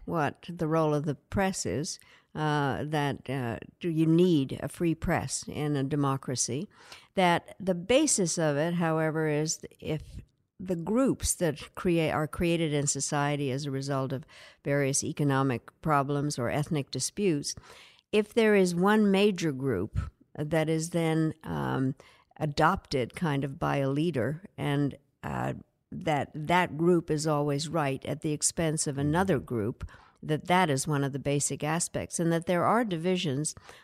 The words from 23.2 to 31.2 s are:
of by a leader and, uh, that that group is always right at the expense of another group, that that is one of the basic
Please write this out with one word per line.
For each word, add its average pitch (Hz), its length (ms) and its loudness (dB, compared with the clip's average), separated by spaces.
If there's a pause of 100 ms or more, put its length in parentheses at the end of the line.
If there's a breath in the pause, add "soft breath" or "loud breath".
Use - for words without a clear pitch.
of 139 140 -6
by 147 200 -2
a 135 120 0
leader 143 540 -2 (160)
and, 143 360 0 (280)
uh, 135 300 -4 (380)
that 151 440 -4
that 156 420 -2
group 170 320 2
is 151 160 -2
always 147 420 0
right 147 380 -2
at 151 160 -6
the 160 100 -2
expense 156 540 -2
of 139 140 -4
another 156 400 2
group, 110 500 -4 (340 loud breath)
that 151 240 -4
that 180 200 4
is 139 200 0
one 143 160 2
of 135 100 -2
the 139 60 -6
basic 143 440 -2